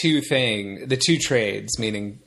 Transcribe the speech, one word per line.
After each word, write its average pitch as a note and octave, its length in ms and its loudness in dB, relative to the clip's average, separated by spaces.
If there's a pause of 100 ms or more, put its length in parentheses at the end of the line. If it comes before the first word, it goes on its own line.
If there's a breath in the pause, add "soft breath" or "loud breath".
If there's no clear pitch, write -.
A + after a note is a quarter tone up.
two D#3 180 4
thing, G#2+ 640 -2
the C3 120 0
two E3 200 4
trades, G#2+ 600 0
meaning G#2 480 -4